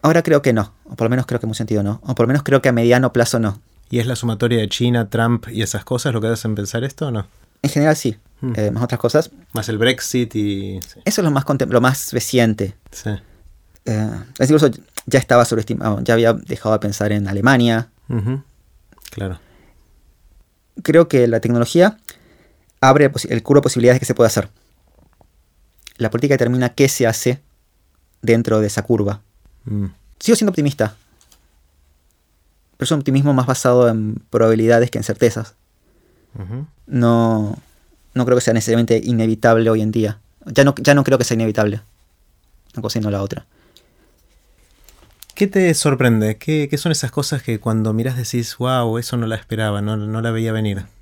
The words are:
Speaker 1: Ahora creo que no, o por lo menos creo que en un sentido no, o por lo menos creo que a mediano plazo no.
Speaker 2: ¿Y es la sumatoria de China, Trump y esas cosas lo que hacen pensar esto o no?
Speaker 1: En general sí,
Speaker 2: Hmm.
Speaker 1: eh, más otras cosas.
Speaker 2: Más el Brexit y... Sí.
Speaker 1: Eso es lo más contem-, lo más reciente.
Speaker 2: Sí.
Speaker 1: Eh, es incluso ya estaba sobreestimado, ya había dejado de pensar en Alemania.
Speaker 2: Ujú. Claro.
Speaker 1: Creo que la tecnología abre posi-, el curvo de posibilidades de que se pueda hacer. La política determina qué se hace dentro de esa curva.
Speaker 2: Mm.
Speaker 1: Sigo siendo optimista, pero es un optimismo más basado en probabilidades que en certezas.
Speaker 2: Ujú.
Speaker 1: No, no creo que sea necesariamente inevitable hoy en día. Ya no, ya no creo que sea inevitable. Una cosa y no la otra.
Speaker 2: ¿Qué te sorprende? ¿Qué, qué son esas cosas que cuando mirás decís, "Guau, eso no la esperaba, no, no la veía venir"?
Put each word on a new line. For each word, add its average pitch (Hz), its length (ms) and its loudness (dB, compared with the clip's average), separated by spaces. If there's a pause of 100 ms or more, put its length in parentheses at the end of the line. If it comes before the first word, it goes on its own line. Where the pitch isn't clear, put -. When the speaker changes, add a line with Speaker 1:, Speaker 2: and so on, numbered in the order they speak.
Speaker 1:
Ahora 165 200 2
creo 147 200 2
que 127 100 2
no, 107 200 -2 (120)
o - 100 -16
por 113 120 -2
lo 113 40 0
menos 127 160 -2
creo 123 140 -4
que 117 60 -8
en 113 40 -6
un 110 40 -6
sentido 107 280 -4
no, 101 220 -4
o - 100 -6
por 117 100 2
lo 117 40 0
menos 139 140 0
creo 135 200 2
que 135 60 0
a 127 40 2
mediano 120 400 2
plazo 120 280 0
no. 104 200 -4 (300)
Speaker 2:
¿Y 120 80 -2
es 113 80 -2
la 123 100 -4
sumatoria 117 420 -2
de 107 100 -2
China, 120 400 -2
Trump 117 400 -2
y 113 140 -6
esas - 220 -6
cosas 127 280 -4
lo 113 80 -2
que 110 80 -2
hacen 110 260 -4
pensar 104 300 -6
esto 139 240 -8
o - 20 -6
no? 110 160 -6 (360)
Speaker 1:
En 143 80 -2
general 151 260 2
sí, 110 220 -4 (220)
Speaker 2:
Hmm. 127 140 -6
Speaker 1:
eh, 107 160 -2
más 110 140 -2
otras 120 160 -4
cosas. 151 300 0 (240)
Speaker 2:
Más 110 160 -6
el 107 80 -4
Brexit 120 580 -2
y... 98 460 -4
Sí. - 240 -20
Speaker 1:
Eso 214 160 -2
es - 20 0
lo 156 60 2
más 139 160 0
contem-, 135 240 -2
lo 120 100 4
más 127 320 -2
reciente. 113 640 -2 (160)
Speaker 2:
Sí. - 180 -10 (760)
Speaker 1:
Eh, 107 240 -2 (280)
es 131 120 2
incluso 151 200 6 (360)
ya 135 120 2
estaba 120 280 4
sobreestimado, 110 560 -4
ya 120 120 0
había 113 200 4
dejado - 400 -4
de 107 60 0
pensar 104 320 -2
en 104 160 -2
Alemania. 117 600 2 (220)
Speaker 2:
Ujú. 123 320 -4 (680)
Claro. 95 300 -10 (1400)
Speaker 1:
Creo 165 260 4
que 123 200 2
la 113 120 0
tecnología 120 560 2 (840)
abre 135 280 6
posi-, - 200 -8
el 113 120 -2
curvo 143 180 4
de - 40 -10
posibilidades 123 320 4
de - 40 -2
que - 60 -8
se - 80 -2
pueda 113 140 4
hacer. - 220 -2 (1500)
La 113 140 -2
política 139 240 0
determina 123 340 0
qué 135 220 2
se - 160 0
hace 123 340 -2 (800)
dentro 113 400 2
de 104 60 0
esa 101 160 -4
curva. 104 400 -2 (420)
Speaker 2:
Mm. 104 220 -6 (340)
Speaker 1:
Sigo 226 160 2
siendo 208 140 0
optimista, 143 440 -2 (1800)
pero - 80 -8
es - 60 -4
un 156 80 0
optimismo 139 340 0
más 127 140 0
basado 123 420 4
en 110 280 -2 (120)
probabilidades 113 640 4
que 113 80 -8
en 107 60 -6
certezas. 110 500 -2 (800)
Speaker 2:
Ujú. 110 320 -12 (200)
Speaker 1:
No, 117 720 0 (560)
no 127 120 0
creo 123 100 4
que 123 60 0
sea 117 120 2
necesariamente 113 480 2
inevitable 113 680 2
hoy 110 100 2
en 107 120 -2
día. 107 280 -2 (240)
Ya 139 200 2
no, 143 120 4
ya 143 180 2
no 143 80 4
creo 131 160 2
que 123 60 0
sea 120 100 -2
inevitable. 107 460 -2 (920)
Una 117 80 -10
cosa 110 160 -6
y 110 40 -4
no 104 80 -2
la 98 120 -4
otra. - 240 -10 (1900)
Speaker 2:
¿Qué 202 120 0
te 185 280 2
sorprende? 117 640 2
¿Qué, 151 320 -2
qué 143 80 -2
son 165 140 -2
esas 135 180 -4
cosas 139 320 -4
que 113 180 -4
cuando 110 320 0
mirás 120 240 -2
decís, 120 400 -6
"Guau, 123 420 -2
eso 120 180 -6
no 117 100 -2
la 110 100 -4
esperaba, 104 460 -4
no, 107 140 -2
no 107 260 -4
la 117 80 -2
veía 113 220 -2
venir"? 107 340 -4 (160)